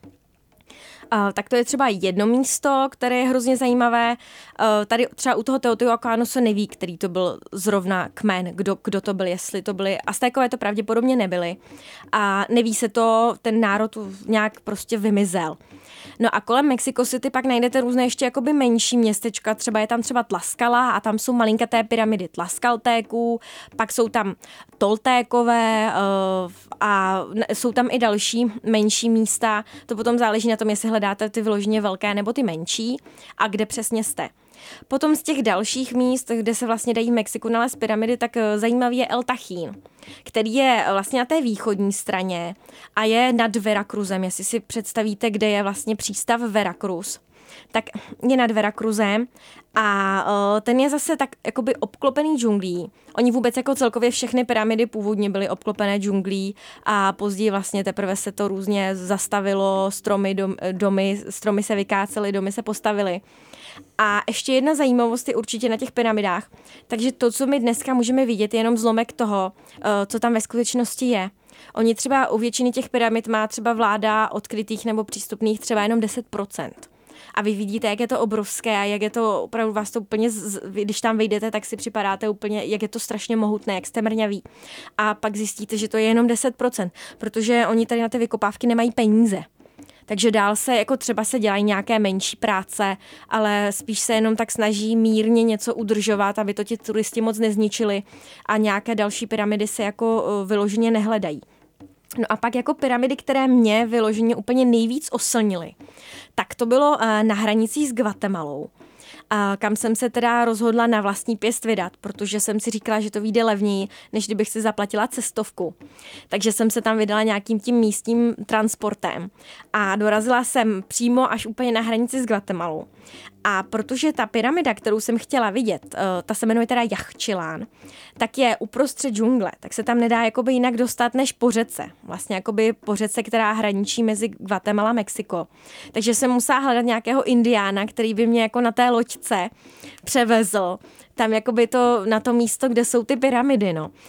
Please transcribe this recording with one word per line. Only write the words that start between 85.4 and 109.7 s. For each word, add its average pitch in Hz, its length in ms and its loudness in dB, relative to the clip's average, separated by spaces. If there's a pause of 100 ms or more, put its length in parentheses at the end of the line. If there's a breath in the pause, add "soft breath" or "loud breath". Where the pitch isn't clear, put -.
že 214 100 -4
to 220 100 -2
je 220 60 2
jenom 233 240 4
deset 233 280 0
procent, 233 380 -2 (240 loud breath)
protože 226 500 0
oni 226 180 2
tady 233 160 -2
na 226 80 -2
ty 254 80 -4
vykopávky 226 500 -2
nemají 233 240 2
peníze. 214 520 4 (640 loud breath)
Takže 214 260 0
dál 208 240 2
se, 254 200 0
jako 233 220 0
třeba 220 260 -2
se 247 160 -2
dělají 208 240 2
nějaké 208 360 0
menší 190 360 0
práce, 196 640 -2 (320 loud breath)
ale 208 420 2
spíš - 280 -6
se - 140 0
jenom 220 220 4
tak 220 160 -4
snaží 214 440 0
mírně 226 480 4
něco 226 320 0
udržovat, 208 640 0
aby 208 140 -2
to 208 100 -4
ti 226 140 -6
turisti 220 440 -4
moc 220 180 0
nezničili 208 640 0 (420 loud breath)
a 214 120 0
nějaké 214 380 0
další 208 320 -2
pyramidy 214 400 -2
se - 160 -6
jako, 226 420 0
eh, 202 220 -2
vyloženě 208 440 2
nehledají. 208 500 0 (760 soft breath)
No 226 120 0
a 214 80 0
pak 233 180 -2
jako 247 180 0
pyramidy, 254 420 0
které 262 320 0
mě 233 380 6
vyloženě 226 500 2
úplně 247 300 2
nejvíc 233 460 2
oslnily, 208 600 -2 (640 loud breath)
tak - 200 -4
to 247 100 -2
bylo, 277 360 4
eh, 220 220 2
na 220 120 4
hranicích 220 540 0
s 247 40 -6
Guatemalou. 196 760 -4 (600 loud breath)
A 202 280 0
kam 208 180 0